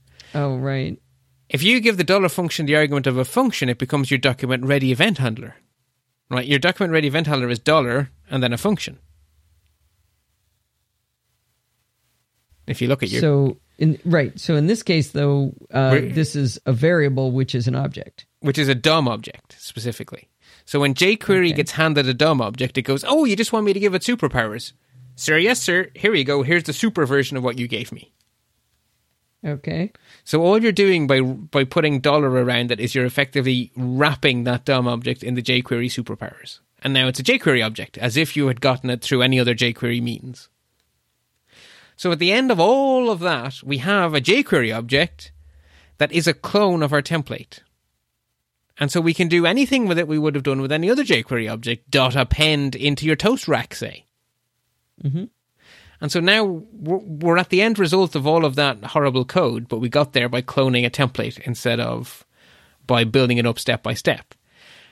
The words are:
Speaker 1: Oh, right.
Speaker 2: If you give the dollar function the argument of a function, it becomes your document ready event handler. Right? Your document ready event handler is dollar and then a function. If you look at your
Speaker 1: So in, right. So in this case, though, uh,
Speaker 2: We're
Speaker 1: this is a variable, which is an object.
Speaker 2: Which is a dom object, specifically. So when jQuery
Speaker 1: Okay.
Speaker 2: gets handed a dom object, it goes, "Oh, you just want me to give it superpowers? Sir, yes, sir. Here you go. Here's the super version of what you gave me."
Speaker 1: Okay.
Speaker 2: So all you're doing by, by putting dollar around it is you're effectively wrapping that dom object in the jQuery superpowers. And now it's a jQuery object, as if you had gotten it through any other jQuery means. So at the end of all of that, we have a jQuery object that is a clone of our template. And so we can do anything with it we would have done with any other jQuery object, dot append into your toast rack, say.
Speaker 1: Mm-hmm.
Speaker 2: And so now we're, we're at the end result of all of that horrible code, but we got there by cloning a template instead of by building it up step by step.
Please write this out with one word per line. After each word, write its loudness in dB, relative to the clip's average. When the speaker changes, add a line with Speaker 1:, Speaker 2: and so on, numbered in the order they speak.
Speaker 1:
Oh, -4
right. -6
Speaker 2:
If -4
you 4
give 2
the 2
dollar 2
function -4
the 2
argument 2
of 0
a 0
function, 0
it 0
becomes -2
your -2
document -2
ready 2
event 2
handler. -4
Right? -4
Your 4
document 0
ready 2
event -2
handler -2
is -4
dollar 2
and -2
then 0
a -4
function. -2
If -6
you -2
look -2
at -2
your -2
Speaker 1:
So 2
in, 2
right. 0
So 0
in 2
this 0
case, 0
though, 0
uh, 2
Speaker 2:
We're 2
Speaker 1:
this -2
is -2
a 0
variable, 2
which -2
is -2
an 0
object. -8
Speaker 2:
Which -2
is 2
a 4
dom 2
object, -10
specifically. -12
So -2
when 2
jQuery 2
Speaker 1:
Okay. 0
Speaker 2:
gets -2
handed 2
a 0
dom 2
object, -4
it 0
goes, -2
"Oh, 4
you 2
just -2
want 0
me 4
to -4
give 2
it -2
superpowers? -2
Sir, 0
yes, 2
sir. 0
Here 0
you 2
go. 0
Here's 0
the -4
super 0
version 0
of -4
what -4
you -4
gave -8
me." -18
Speaker 1:
Okay. -6
Speaker 2:
So 0
all 4
you're 2
doing 2
by, 4
by 0
putting 0
dollar 2
around 0
it -2
is -4
you're 0
effectively -2
wrapping 0
that -2
dom 2
object -4
in -4
the -4
jQuery -2
superpowers. -10
And -2
now 2
it's -6
a -6
jQuery 2
object, -10
as -4
if 0
you 2
had -2
gotten 0
it -4
through 0
any 4
other 2
jQuery -2
means. -10
So 0
at 0
the 2
end 2
of 2
all 4
of -2
that, -4
we -4
have 0
a 2
jQuery 2
object -2
that 0
is 0
a 2
clone 0
of 0
our 2
template. -6
And -2
so 0
we 2
can 0
do 2
anything 2
with 0
it -2
we -2
would 0
have -4
done -2
with -4
any 0
other 2
jQuery -2
object, -8
dot 2
append 0
into -2
your 2
toast 0
rack, -2
say. -12
Speaker 1:
Mm-hmm. -4
Speaker 2:
And -6
so -2
now 2
we're, -4
we're 0
at 0
the 4
end 2
result 2
of -2
all 4
of 0
that 0
horrible 0
code, -2
but -6
we -2
got 0
there 0
by -4
cloning 0
a 0
template -2
instead -2
of -8
by 2
building 2
it 2
up -2
step -2
by -6
step. -4